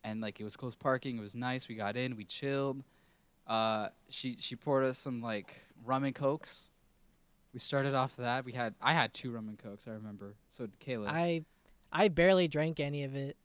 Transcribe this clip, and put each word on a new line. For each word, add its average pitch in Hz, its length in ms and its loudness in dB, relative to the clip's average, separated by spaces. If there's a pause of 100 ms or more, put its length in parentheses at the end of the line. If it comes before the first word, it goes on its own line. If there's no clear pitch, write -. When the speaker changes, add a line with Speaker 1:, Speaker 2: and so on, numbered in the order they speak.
Speaker 1:
and, 110 160 -4
like, 104 180 -4
it 107 60 -6
was 104 100 -8
close 123 200 -8
parking, 131 420 0
it 110 40 -6
was 104 140 -10
nice. 127 320 -2
We 113 80 -8
got 107 220 -2
in, 123 180 -2
we 110 80 -10
chilled. 139 580 -2 (640)
Uh, 110 440 2 (200)
she, 127 300 -6
she - 160 -6
poured 135 280 2
us 131 160 2
some, 123 220 -4
like, 110 440 -6 (200)
rum 131 180 2
and 135 120 0
cokes. - 560 -2 (800)
We 127 60 -8
started 139 360 0
off 131 220 2
that. 123 280 -2
We 123 60 -10
had, 120 300 -2
I 135 120 6
had 123 200 4
two 123 180 -6
rum 110 160 -6
and 107 100 -10
cokes, 104 300 -14
I 113 40 -10
remember. 104 440 -10 (140)
So 120 180 -8
did - 120 -14
Kayla. 113 280 -4
Speaker 2:
I, 165 380 2 (460)
I 190 180 6
barely 175 380 8
drank 156 320 0
any 143 240 -2
of 135 120 -6
it. 139 300 -6